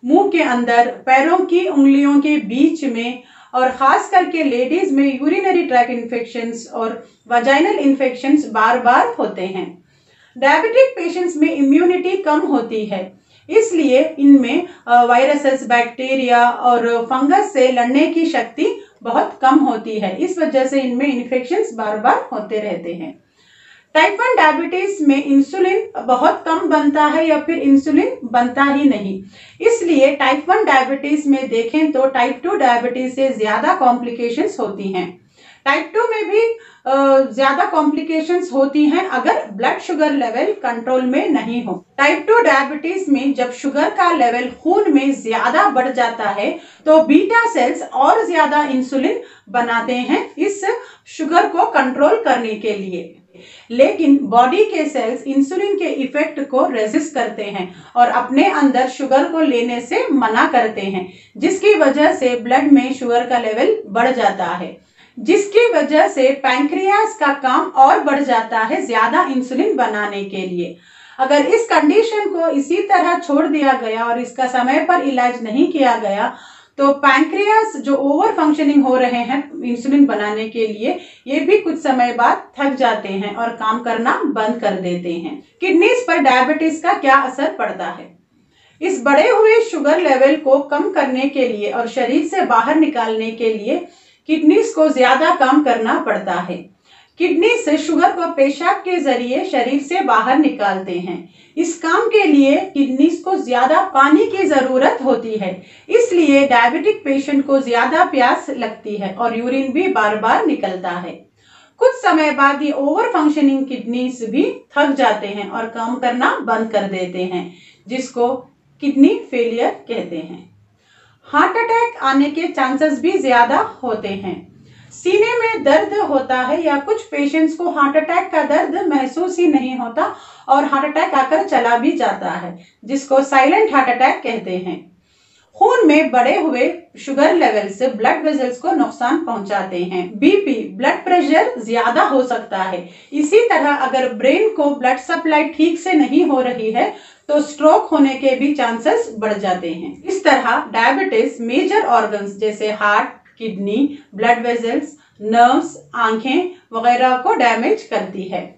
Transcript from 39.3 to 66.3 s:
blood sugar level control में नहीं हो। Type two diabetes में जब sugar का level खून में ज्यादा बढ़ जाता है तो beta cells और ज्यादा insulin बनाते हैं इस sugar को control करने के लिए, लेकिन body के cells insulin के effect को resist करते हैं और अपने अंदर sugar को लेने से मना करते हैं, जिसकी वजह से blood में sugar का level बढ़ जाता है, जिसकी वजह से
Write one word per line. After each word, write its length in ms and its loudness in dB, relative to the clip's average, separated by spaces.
blood 280 -2
sugar 320 -2
level 400 -2
control 400 -2
में 260 0
नहीं 340 -2
हो। 100 -6
Type 300 0
two 140 4
diabetes 680 0
में 240 0
जब 200 -4
sugar 380 -2
का 220 2
level 360 0
खून 300 2
में 280 0
ज्यादा 480 0
बढ़ 220 -2
जाता 400 -2
है 200 -4
तो 180 6
beta 460 4
cells 340 -2
और 440 2
ज्यादा 380 2
insulin 560 -2
बनाते 460 -2
हैं 320 -2
इस 260 -2
sugar 380 0
को 200 0
control 560 0
करने 320 -2
के 180 -4
लिए, 420 -10
लेकिन 540 4
body 420 4
के 200 -4
cells 400 -4
insulin 520 -2
के 100 -4
effect 420 -4
को 200 0
resist 440 -4
करते 320 -4
हैं 280 -10
और 140 6
अपने 420 2
अंदर 380 2
sugar 420 0
को 100 -2
लेने 400 0
से 280 -4
मना 380 2
करते 340 0
हैं, 260 -6
जिसकी 380 2
वजह 380 2
से 240 -2
blood 340 2
में 220 4
sugar 320 -2
का 140 0
level 380 0
बढ़ 240 0
जाता 340 -2
है, 320 -8
जिसकी 560 2
वजह 340 2
से 220 2